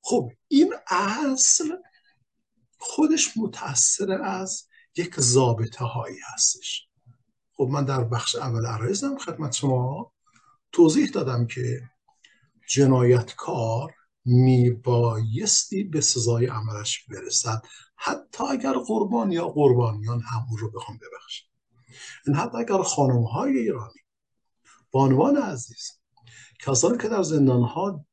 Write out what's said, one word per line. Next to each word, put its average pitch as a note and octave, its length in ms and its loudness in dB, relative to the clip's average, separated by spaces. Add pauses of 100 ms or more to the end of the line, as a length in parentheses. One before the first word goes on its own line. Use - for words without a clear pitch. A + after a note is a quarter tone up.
خب D#3 300 -2 (160)
این E4+ 260 4 (140)
اصل C4 800 0 (1080)
خودش - 600 0
متأثر - 760 -2
از F#3+ 560 -6 (280)
یک E3+ 240 -6
ضابطه A#2+ 680 2
هایی G2+ 320 -8 (160)
هستش. - 540 -4 (680)
خب C3 180 -2
من C#3+ 140 0
در C3 180 0
بخش A#2 320 -4
اول A#2 300 -4
عرایزم F#3 520 -4
خدمت D#3+ 360 -8
شما C3 600 -2 (580)
توضیح C4 380 6
دادم B2 380 -2
که B2 420 -6 (800)
جنایتکار B2 1200 2 (320)
میبایستی B2 1600 2
به D#3 180 -4
سزای A#2 440 0
عملش G#2+ 640 -6
برسد، - 520 -4 (340)
حتی - 480 -8
اگر C4+ 300 -2
قربان G#3 580 0
یا E3+ 160 -2
قربانیان A#2+ 760 2
هم A#2 280 -6
اون A2 80 -6
رو A2 140 -8
بخوان - 260 -14
ببخشن. - 480 -18 (840)
این C#3 80 2
حتی A#3 220 -4
اگر G#3+ 260 0
خانم‌های C3+ 760 0
ایرانی، F3+ 420 -4 (920)
بانوان C3+ 460 4
عزیز، F3 540 -8 (680)
کسانی E3 380 2
که A3 120 -4
در G#3 140 0
زندان‌ها D3 880 2